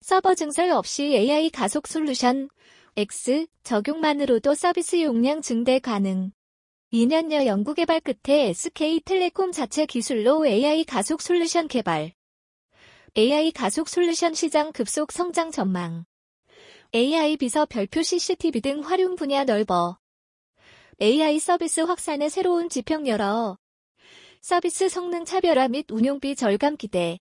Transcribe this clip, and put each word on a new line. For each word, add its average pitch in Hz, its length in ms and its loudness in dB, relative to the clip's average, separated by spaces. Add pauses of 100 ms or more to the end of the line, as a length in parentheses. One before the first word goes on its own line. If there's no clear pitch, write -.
서버 370 340 2
증설 320 360 0
없이 285 340 -2
에이아이 294 460 2
가속 285 360 -4
솔루션 269 600 -2 (480)
X 254 500 -2 (160)
적용만으로도 285 920 0
서비스 349 480 0
용량 277 400 2
증대 254 380 0
가능. 196 520 -2 (580)
이 226 140 2
년여 311 400 2
연구 208 300 0
개발 330 260 0
끝에 277 480 2
에스케이텔레콤 339 1040 -2
자체 302 320 -2
기술로 262 600 0
에이아이 285 380 2
가속 262 360 -4
솔루션 339 480 0
개발. 170 460 -4 (1000)
에이아이 294 360 4
가속 - 340 -2
솔루션 339 460 0
시장 311 400 0
급속 294 400 -4
성장 339 380 -2
전망. 175 560 -4 (880)
에이아이 302 420 2
비서 294 300 0
별표 226 360 -2
씨씨티비 339 600 -2
등 285 180 -4
활용 370 340 0
분야 277 300 0
넓어. 185 540 0 (1040)
에이아이 302 360 4
서비스 339 420 0
확산의 320 480 -2
새로운 349 400 0
지평 302 400 -4
열어. 208 480 0 (840)
서비스 349 480 0
성능 349 340 -6
차별화 320 440 2
및 269 220 -4
운용비 277 460 0
절감 254 400 0
기대. 175 440 -4